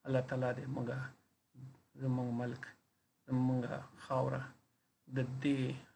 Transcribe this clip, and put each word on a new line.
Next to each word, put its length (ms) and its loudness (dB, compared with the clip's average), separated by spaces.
الله 160 4
تعالی 340 0
دې 120 -6
موږ، 220 -2
زموږ 380 0
ملک، 340 -4
زموږ 360 4
خاوره 440 0
د 100 -2
دې 320 2